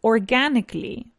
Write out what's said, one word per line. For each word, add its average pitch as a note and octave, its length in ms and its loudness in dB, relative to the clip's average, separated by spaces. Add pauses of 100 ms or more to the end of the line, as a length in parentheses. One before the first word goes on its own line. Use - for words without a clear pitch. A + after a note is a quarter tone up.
organically, A3+ 1160 0